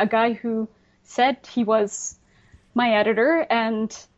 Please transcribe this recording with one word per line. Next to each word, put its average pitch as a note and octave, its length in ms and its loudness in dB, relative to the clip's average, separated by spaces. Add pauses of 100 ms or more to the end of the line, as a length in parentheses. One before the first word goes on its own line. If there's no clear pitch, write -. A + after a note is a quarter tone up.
a G#3+ 60 2
guy A3+ 260 0
who A3 360 -6 (340)
said B3+ 340 0 (100)
he A#3+ 180 -2
was G#3+ 540 -2 (560)
my A#3+ 200 2
editor A3+ 560 2
and A3 440 -2 (240)